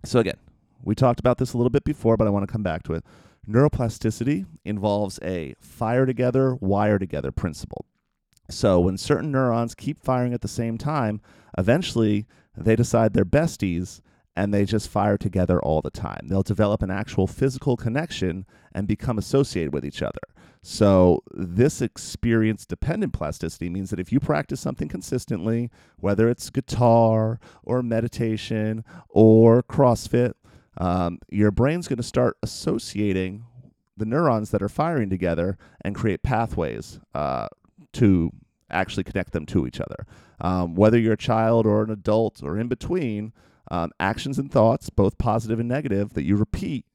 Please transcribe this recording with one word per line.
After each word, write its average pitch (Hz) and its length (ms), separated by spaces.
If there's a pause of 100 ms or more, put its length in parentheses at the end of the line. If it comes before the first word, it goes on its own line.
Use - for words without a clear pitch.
So - 160
again, 92 180 (440)
we 110 120
talked 120 260
about 123 180
this 127 160
a - 20
little 120 140
bit - 140
before, 117 320
but 107 100
I 104 40
wanna 101 160
come 107 160
back 87 220
to - 80
it. 82 120 (440)
Neuroplasticity 127 1000 (180)
involves 101 580
a 82 380
fire 123 460
together, 127 480
wire 104 440
together 76 320
principle. - 540 (640)
So 92 320
when 95 160
certain - 340
neurons 117 440
keep - 280
firing 123 300
at 117 80
the - 80
same 113 300
time, 120 420 (380)
eventually 110 680 (300)
they 113 180
decide 113 380
they're 110 120
besties 92 760 (340)
and 101 180
they 101 120
just 107 240
fire 104 300
together 90 420
all 78 220
the - 80
time. - 380
They'll 95 140
develop 104 400
an 95 80
actual 95 360
physical 131 500
connection 110 680 (260)
and 98 160
become 110 300
associated 87 560
with 65 100
each 71 180
other. - 180 (420)
So 92 680
this 101 520
experience-dependent 113 1300
plasticity 82 560
means 95 220
that 90 100
if 90 100
you 117 100
practice 147 400
something 147 280
consistently, 117 840 (280)
whether 101 320
it's - 180
guitar 113 880 (240)
or 127 200
meditation 110 1000 (280)
or 113 520
CrossFit, 123 720 (460)
um, 90 420 (100)
your 104 220
brain's 156 340
gonna 123 160
start - 400
associating 101 1040 (520)
the 107 100
neurons 120 440
that 101 120
are 101 60
firing 147 400
together 87 480 (260)
and 98 120
create - 300
pathways, 90 760 (160)
uh, 65 320 (460)
to 92 400 (380)
actually 95 340
connect - 260
them 78 160
to 69 220
each - 120
other. - 240 (360)
Um, 90 340
whether 107 240
you're 113 140
a 107 40
child 113 480
or 107 200
an 110 60
adult 107 520
or 78 160
in 120 80
between, 117 640 (380)
um, 85 300
actions 117 380
and 139 120
thoughts, 113 400
both 101 260
positive 113 440
and 120 80
negative, 117 460
that 71 100
you 98 120
repeat 139 580